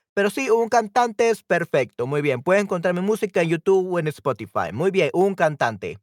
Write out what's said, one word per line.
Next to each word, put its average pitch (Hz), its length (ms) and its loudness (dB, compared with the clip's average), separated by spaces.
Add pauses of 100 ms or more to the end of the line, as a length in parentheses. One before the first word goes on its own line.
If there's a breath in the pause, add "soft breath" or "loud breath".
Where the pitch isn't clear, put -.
(140)
pero 202 160 0
sí, 269 200 -4
un 226 200 2
cantante 233 600 2
es 220 140 -2
perfecto, 151 640 -2
muy 147 140 -2
bien. 135 200 0
Puedes 196 220 2
encontrar 185 300 -2
mi 180 80 -4
música 202 400 -2
en 170 80 0
YouTube 185 420 2
o 175 80 -2
en 156 80 -2
Spotify. 107 640 -4
Muy 156 200 -2
bien, 180 220 2
un 190 220 2
cantante. 117 680 -2